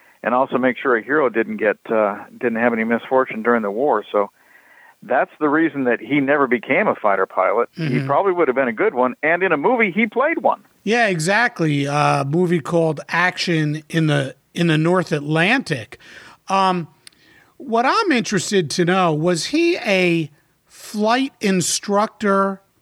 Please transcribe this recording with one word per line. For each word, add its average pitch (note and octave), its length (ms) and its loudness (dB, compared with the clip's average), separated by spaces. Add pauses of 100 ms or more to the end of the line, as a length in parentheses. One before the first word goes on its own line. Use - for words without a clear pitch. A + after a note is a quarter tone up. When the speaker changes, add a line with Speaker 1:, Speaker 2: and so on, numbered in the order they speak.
(240)
Speaker 1:
and A2+ 120 0
also C3 220 0
make B2+ 200 0
sure B2 200 0
a G#2+ 60 -4
hero C3+ 260 0
didn't G#2+ 280 -4
get, G#2 200 0 (120)
uh, G#2+ 280 0 (140)
didn't A2+ 260 -4
have A#2 160 2
any A2+ 100 -2
misfortune A#2 600 -2
during A#2 180 2
the G2+ 100 -4
war. A2+ 400 -2
So G2+ 180 2 (720)
that's C3+ 380 -2
the D3+ 80 2
reason C#3+ 380 0
that A#2+ 160 0
he C3+ 180 -2
never C#3 280 2
became C3 400 0
a A2+ 80 0
fighter G2 300 0
pilot. F#2+ 480 0
He E3 100 -6
Speaker 2:
Mm-hmm. C#3 220 -2
Speaker 1:
probably E3+ 280 0
would E3+ 160 0
have B2 60 0
been C3+ 120 0
a A#2 60 -2
good F3 200 -2
one. B2+ 300 0
And E3+ 180 0
in F3+ 120 0
a D3 40 2
movie, G#3+ 340 0
he G#3 140 0
played D4 340 -2
one. G#3+ 260 2 (180)
Speaker 2:
Yeah, A3+ 240 2
exactly. E3 800 0
Uh, C#3+ 340 2
a C#3 40 -4
movie E3+ 340 2
called D#3+ 480 0
Action D#3+ 840 -2
in D#3+ 180 0
the, C#3 280 0 (180)
in F3 140 0
the D#3 100 4
North E3+ 360 0
Atlantic. D#3 840 -2 (520)
Um, F#3+ 400 0 (640)
what A#3 300 -2
I'm F#4+ 260 0
interested G3+ 600 0
to F3+ 120 0
know, F3 300 2
was D#3+ 340 -2
he E4+ 300 0
a F3 520 0 (360)
flight A#3 760 -2
instructor G3 1200 0 (200)